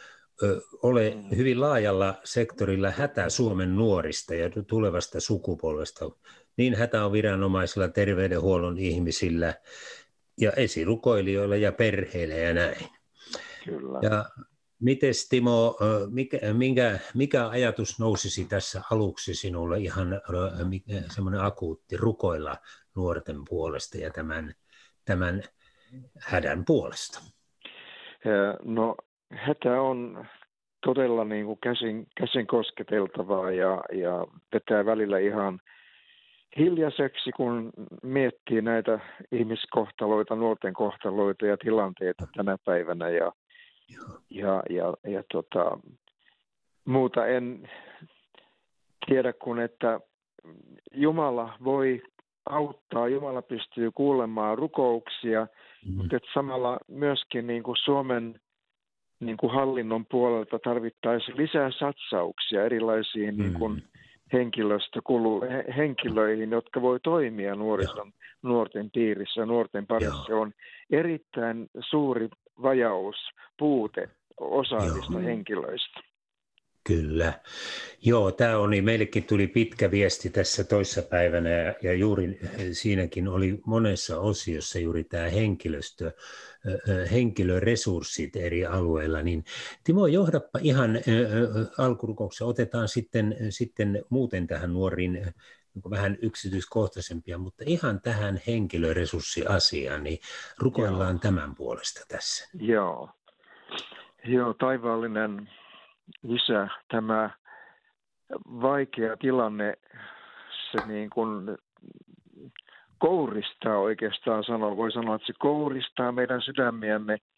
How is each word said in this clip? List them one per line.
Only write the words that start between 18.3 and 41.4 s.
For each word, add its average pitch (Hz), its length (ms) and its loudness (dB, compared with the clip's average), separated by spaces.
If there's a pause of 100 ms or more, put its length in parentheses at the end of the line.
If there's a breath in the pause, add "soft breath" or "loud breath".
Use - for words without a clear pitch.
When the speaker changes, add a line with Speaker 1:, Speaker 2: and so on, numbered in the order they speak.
Speaker 1:
tässä 95 360 -4 (100)
aluksi 98 440 0
sinulle 85 440 -2
ihan, 90 340 -2
ö, 98 60 -4 (460)
mi-, 92 180 -4 (320)
semmoinen 95 260 -2
akuutti 92 560 -4
rukoilla 80 580 0 (400 loud breath)
nuorten 82 420 -4 (120)
puolesta 80 480 -4
ja 78 120 -8
tämän, 80 440 -8 (520 soft breath)
tämän 90 380 0 (800 loud breath)
hädän 85 440 0
puolesta? - 560 0 (1040 loud breath)
Speaker 2:
Ö, 101 280 4 (100)
no, 113 320 0 (360)
hätä 127 500 0
on 120 440 -4 (600 loud breath)
todella 123 400 2
niin 107 200 -2
kuin 104 180 -6
käsin, 113 440 -4 (100)
käsin 120 300 -2
kosketeltavaa 98 1040 0
ja, 92 300 2 (120)
ja 90 340 -2 (260)
vetää 107 320 2
välillä 107 340 2
ihan 98 400 0 (1000 soft breath)
hiljaiseksi, 151 720 2
kun 120 400 -2 (320)
miettii 127 580 0
näitä 113 380 2 (320 loud breath)
ihmiskohtaloita, 110 1040 0
nuorten 110 380 0
kohtaloita 101 720 0